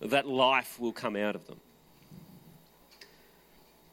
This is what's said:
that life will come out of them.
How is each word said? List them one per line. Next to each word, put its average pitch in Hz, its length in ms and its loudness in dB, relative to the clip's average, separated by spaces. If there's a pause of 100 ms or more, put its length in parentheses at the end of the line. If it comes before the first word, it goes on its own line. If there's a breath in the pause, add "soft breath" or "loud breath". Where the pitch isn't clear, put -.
that 135 280 0
life 131 500 2
will 117 140 -2
come 113 240 -4
out 104 180 0
of 92 140 -10
them. - 120 -18 (2250 loud breath)